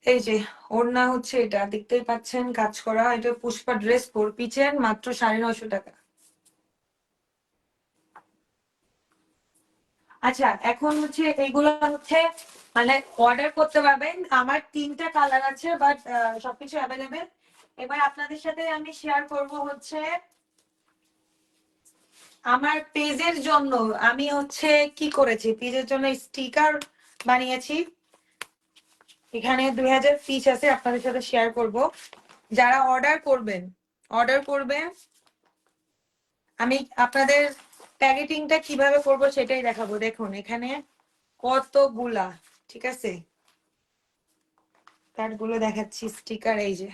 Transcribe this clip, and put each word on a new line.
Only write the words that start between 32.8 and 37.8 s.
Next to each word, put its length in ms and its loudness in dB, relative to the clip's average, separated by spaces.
অর্ডার 380 2
করবেন, 500 -2
অর্ডার 340 2
করবেন, 460 -4
আমি 280 -2
আপনাদের 580 4